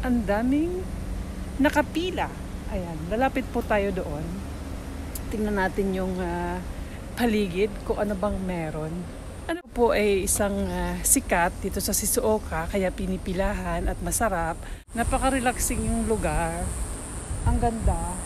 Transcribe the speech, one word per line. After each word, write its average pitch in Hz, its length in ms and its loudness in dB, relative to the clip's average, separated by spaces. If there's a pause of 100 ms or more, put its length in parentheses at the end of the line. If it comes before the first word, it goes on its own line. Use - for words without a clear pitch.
Ang 240 240 2
daming 285 560 2 (720)
nakapila. 294 720 2 (480)
Ayan, 170 320 -4
lalapit 254 480 2
po 240 80 0
tayo 202 320 2
doon. 160 300 -4 (1040)
Tingnan 208 240 0
natin 190 400 2
yung, 185 240 -2
ah, 175 400 -2 (560)
paligid, 208 560 2 (160)
kung 214 160 0
ano 208 160 -2
bang 202 240 0
meron. 156 480 -2 (560)
Ano 339 240 -4
po 233 240 4
ay 202 320 4
isang, 202 400 2
ah, 180 400 0
sikat 180 560 4
dito 196 160 -2
sa 196 160 -2
Shizuoka, 214 720 0
kaya 190 240 0
pinipilahan 185 960 -2
at 185 160 0
masarap. 175 560 0 (320)
Napaka-relaxing 247 960 2
yung 226 160 2
lugar. 170 640 0 (800)
Ang 233 160 4
ganda. 220 640 2